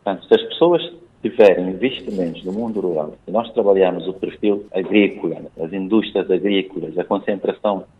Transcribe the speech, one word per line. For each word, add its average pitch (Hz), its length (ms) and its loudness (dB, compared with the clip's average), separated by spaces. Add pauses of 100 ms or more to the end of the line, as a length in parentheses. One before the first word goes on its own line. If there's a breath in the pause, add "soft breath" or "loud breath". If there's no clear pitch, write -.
Portanto, 95 240 -4
se 120 80 6
as 117 140 2
pessoas 170 340 4 (400)
tiverem 92 480 2
investimentos 92 760 -4
no 92 80 -6
mundo 110 280 -4
rural, 82 340 -4 (100)
se - 60 -14
nós 113 220 -2
trabalharmos 95 540 4
o 92 60 -6
perfil 101 640 -2
agrícola, 92 600 2 (220)
as 80 140 -6
indústrias 95 580 0
agrícolas, 90 680 0
a 90 60 -2
concentração, 98 800 -2 (160)